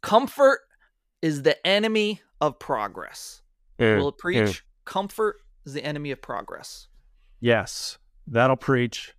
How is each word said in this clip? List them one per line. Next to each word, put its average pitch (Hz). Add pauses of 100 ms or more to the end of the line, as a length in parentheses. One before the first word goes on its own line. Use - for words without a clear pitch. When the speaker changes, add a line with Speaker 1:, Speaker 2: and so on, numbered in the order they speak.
Speaker 1:
"Comfort 262 (600)
is 151
the 151
enemy 214 (200)
of 147
progress." - (380)
Speaker 2:
Yeah, 110
Speaker 1:
Will 139
it -
preach? 175
Speaker 2:
yeah. 104 (320)
Speaker 1:
"Comfort 202 (280)
is 135
the 147
enemy 147
of 127
progress." - (520)
Speaker 2:
Yes, 113 (300)
that'll 131
preach. 123